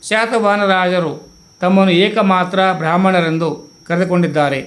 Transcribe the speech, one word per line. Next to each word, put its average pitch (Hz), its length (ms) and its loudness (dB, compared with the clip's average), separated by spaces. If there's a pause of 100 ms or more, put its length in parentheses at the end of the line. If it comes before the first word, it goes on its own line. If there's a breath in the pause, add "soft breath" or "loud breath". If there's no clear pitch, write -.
ಶಾತವಾಹನ 220 560 0
ರಾಜರು 180 640 -2 (280)
ತಮ್ಮನ್ನು 190 320 2
ಏಕಮಾತ್ರ 190 680 0 (140)
ಬ್ರಾಹ್ಮಣರೆಂದು 165 960 -2 (120)
ಕರೆದುಕೊಂಡಿದ್ದಾರೆ. 170 840 -2